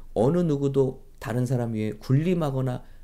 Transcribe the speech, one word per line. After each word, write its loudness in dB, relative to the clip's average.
어느 4
누구도 0
다른 -2
사람 0
위에 -2
군림하거나 0